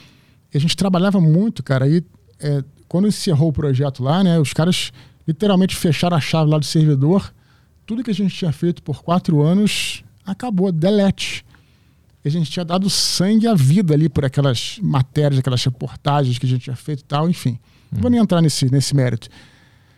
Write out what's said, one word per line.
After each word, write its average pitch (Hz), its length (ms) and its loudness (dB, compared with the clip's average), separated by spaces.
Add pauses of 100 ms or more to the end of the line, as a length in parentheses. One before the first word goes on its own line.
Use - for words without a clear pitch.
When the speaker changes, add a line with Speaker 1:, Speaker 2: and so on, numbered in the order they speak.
(520)
Speaker 1:
a 147 60 -2
gente 160 180 0
trabalhava 190 440 2
muito, 165 420 2
cara, 131 240 0
e, 170 160 2 (380)
é, 143 240 -2 (240)
quando 190 180 0
encerrou 165 440 0
o - 20 0
projeto 139 500 -2
lá, 170 220 2
né, 170 160 4
os 135 120 -2
caras - 400 -2 (360)
literalmente 185 480 0
fecharam 175 400 0
a 139 40 0
chave 160 300 0
lá 156 80 2
do 143 60 -2
servidor, 156 680 2 (520)
tudo 226 180 -6
que 233 80 -6
a 196 40 -4
gente 190 200 -2
tinha 175 160 -4
feito 175 320 -4
por - 200 -10
quatro 170 400 0
anos 190 600 0 (220)
acabou, 196 480 -2
delete. 196 720 0 (800)
A 151 40 -4
gente 160 220 -2
tinha 180 140 -6
dado 185 260 -2
sangue 208 560 0
à 220 80 2
vida 156 400 4
ali 156 140 4
por 143 160 -2
aquelas 135 580 -2
matérias, 143 560 0
aquelas 123 240 -2
reportagens 127 760 -2
que 135 80 -4
a - 20 0
gente 127 140 -2
tinha 131 140 -12
feito 147 240 -10
e - 40 -20
tal, 151 260 -2
enfim. 123 280 -4 (340)
Não - 80 -4
vou - 60 0
Speaker 2:
Uhum. 247 60 2
Speaker 1:
nem 240 80 2
entrar 180 220 2
nesse, 139 280 2
nesse 139 260 0
mérito. 123 320 -2 (680)